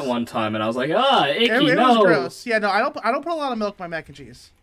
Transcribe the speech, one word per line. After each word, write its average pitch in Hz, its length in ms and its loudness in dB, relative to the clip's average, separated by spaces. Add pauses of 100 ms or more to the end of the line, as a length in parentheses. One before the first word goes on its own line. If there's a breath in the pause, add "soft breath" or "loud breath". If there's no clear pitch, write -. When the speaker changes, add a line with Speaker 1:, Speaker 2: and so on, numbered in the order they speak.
Speaker 1:
gross. 127 40 -4
Speaker 2:
one 120 160 -2
time, 110 300 -4
and 107 80 -2
I 110 40 -2
was 117 100 -2
like, 139 160 -2
"Ah, 226 340 2
icky, 220 180 0
Speaker 1:
It, 233 180 2
it 254 120 2
Speaker 2:
no." 240 200 6
Speaker 1:
was - 100 4
gross. 170 400 0
Yeah, 226 140 0
no, 202 100 0
I 196 100 2
don't, 294 240 -2
I 220 80 0
don't 277 120 -2
put 339 100 -6
a - 20 -6
lot 285 160 -4
of 233 60 -6
milk 208 220 -4
in 185 40 -12
my 170 40 -10
mac 160 200 -10
and 143 80 -20
cheese. 123 360 -20 (120)